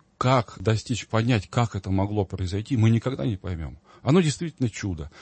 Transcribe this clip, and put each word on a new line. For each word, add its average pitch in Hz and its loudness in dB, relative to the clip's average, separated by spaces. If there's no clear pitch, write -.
как 127 2
достичь, 110 -2
понять, 113 2
как 120 0
это 95 -6
могло 98 0
произойти, 98 -4
мы 110 6
никогда 131 0
не 107 -2
поймем. 82 -8
Оно 160 4
действительно 147 -2
чудо. 80 -6